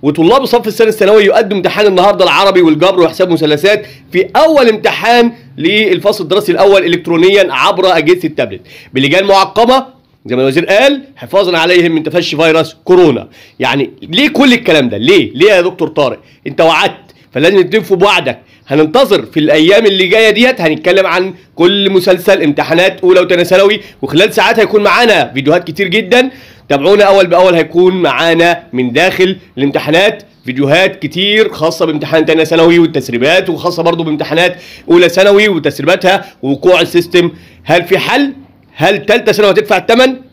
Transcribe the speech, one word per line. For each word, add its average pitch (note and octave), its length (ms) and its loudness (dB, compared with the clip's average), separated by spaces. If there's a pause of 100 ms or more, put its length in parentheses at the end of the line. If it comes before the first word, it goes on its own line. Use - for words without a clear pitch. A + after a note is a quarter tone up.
وطلاب E3 400 0
الصف A#3 240 -2
الثاني A3 240 0
الثانوي G#3+ 340 2
يؤدوا G3+ 320 0
امتحان F#3+ 300 -2
النهاردة F#3+ 380 2
العربي F3+ 380 2
والجبر E3+ 380 2
وحساب F3 300 0
مثلثات D#3+ 560 -2 (260)
في - 240 -2
أول C#4+ 320 2
امتحان A3 640 0 (260)
للفصل F#3+ 680 0
الدراسي F#3+ 280 -2
الأول F#3+ 320 2
إلكترونيًا E3+ 680 0
عبر F3+ 460 0
أجهزة E3 280 0
التابلت A#2+ 360 -6 (340)
بلجان C#3+ 300 0
معقمة G#3 760 0 (280)
زي B2 100 -4
ما B2+ 60 0
الوزير C3+ 240 0
قال، C4 360 0 (140)
حفاظًا F#3 420 -2
عليهم E3+ 340 0
من D#3 100 -2
تفشي D#3+ 340 -4
فيروس D#3+ 480 0
كورونا. D#3 440 2 (320)
يعني B2+ 300 -2 (120)
ليه G3+ 260 -2
كل C4+ 240 2
الكلام D#3 360 0
ده؟ G#2 80 -6
ليه؟ B2+ 380 0
ليه E3+ 160 2
يا F#3 100 2
دكتور F3 280 -4
طارق؟ C#3 300 -4 (280)
أنت C#3+ 140 -8
وعدت، E3 340 0 (380)
فلازم F3+ 300 2
تدفوا F#3 340 -2
بوعدك. F3 420 0 (280)
هننتظر E3 600 0
في - 140 -4
الأيام D#3+ 460 2
اللي F#3+ 200 0
جاية A3 240 2
ديت، A#3+ 300 0
هنتكلم F3 460 0
عن F#3 280 -4 (200)
كل G3 360 0
مسلسل F#3 520 0
امتحانات D#3+ 580 -2
أولى F#3 200 4
وتانية F3 220 0
ثانوي، F#3+ 380 2 (220)
وخلال F3+ 320 0
ساعات G#3+ 240 0
هيكون G#3 240 0
معانا G3 520 0
فيديوهات D3 300 -2
كتير F3+ 240 -6
جدًا. A3 420 0 (380)
تابعونا F3+ 360 2
أول G3 220 4
بأول، F3 280 2
هيكون F3 480 0
معانا E3 600 0 (100)
من B2 200 -4
داخل F#3 440 0 (220)
الامتحانات D3+ 640 -2 (220)
فيديوهات C#3 580 -2
كتير G3 500 -2
خاصة D#3+ 340 -4
بامتحان D3+ 400 -2
تانية D#3+ 180 2
ثانوي E3 340 2
والتسريبات، D#3 720 0
وخاصة E3+ 320 -6
برضو E3+ 220 -2
بامتحانات D#3 520 -4 (340)
أولى F3 180 4
ثانوي G3+ 400 2
وتسريباتها F3+ 760 -2 (180)
ووقوع D#3+ 380 0
السيستم. E3+ 500 -2 (340)
هل F3 200 0
في F#3 140 -2
حل؟ C#4 340 -2 (480)
هل F3 260 -2
تالتة A3 260 0
ثانوي G3+ 180 2
هتدفع G#3 260 0
الثمن؟ B3 400 0 (160)